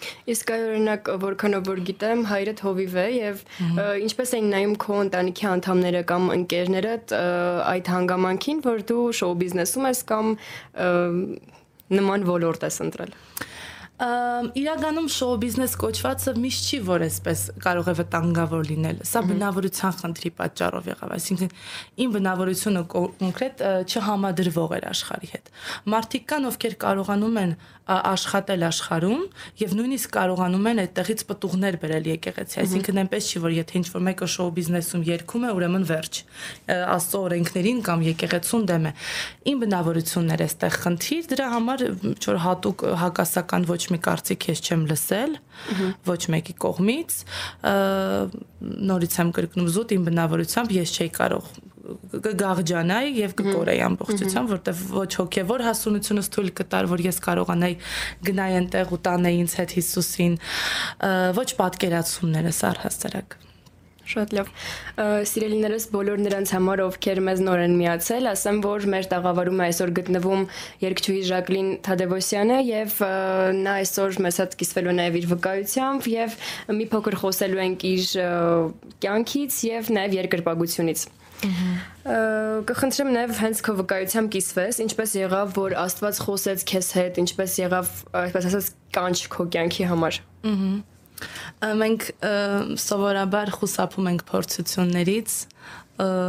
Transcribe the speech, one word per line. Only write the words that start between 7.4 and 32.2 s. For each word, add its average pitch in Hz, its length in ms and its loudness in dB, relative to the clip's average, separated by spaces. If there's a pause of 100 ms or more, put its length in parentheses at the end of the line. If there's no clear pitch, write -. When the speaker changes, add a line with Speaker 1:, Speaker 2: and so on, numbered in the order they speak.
Speaker 1:
այդ 185 260 0
հանգամանքին, 185 720 0
որ 226 220 0
դու 240 300 0
շոու 180 240 0
բիզնեսում 180 520 0
ես 254 140 -2
կամ, 220 300 0 (420)
ը, 180 160 0 (1000)
նման 196 380 2
ոլորտ 165 400 0
ես 156 120 -4
ընտրել։ - 380 -8 (800)
Speaker 2:
Ըմ, 240 560 -2
իրականում 311 560 -2
շոու 247 300 0
բիզնես 247 360 0
կոչվածը 254 600 -2
միշտ 247 340 -2
չի, 285 120 0
որ 180 240 2
այսպես 160 360 -2 (160)
կարող 175 320 0
է 180 60 2
վտանգավոր 165 760 0
լինել։ 160 320 -2
Սա - 240 0
Speaker 1:
Մհմ։ 180 80 2
Speaker 2:
բնավորության 196 640 0
խնդրի 170 360 -6
պատճառով - 600 -2
եղավ, - 240 -8
այսինքն 180 400 -2 (400)
իմ 240 180 0
բնավորությունը 185 680 2
կո-, 175 300 -2
կոնկրետ, 254 420 -2
ը, 196 160 0 (120)
չհամադրվող 185 920 0
էր - 80 -6
աշխարհի - 460 -6
հետ։ - 180 -14 (340)
Մարդիկ 226 440 -2
կան, 294 180 0
ովքեր 226 320 -4
կարողանում 202 640 2
են, 170 140 0 (280)
ա, 185 200 2
աշխատել 190 600 2
աշխարհում 170 580 0 (320)
և 190 200 -2
նույնիսկ 247 360 -2
կարողանում 185 580 2
են 226 140 4
այդտեղից 185 420 -2
պտուղներ 190 540 -2
բերել 156 300 -2
եկեղեցի, - 500 -4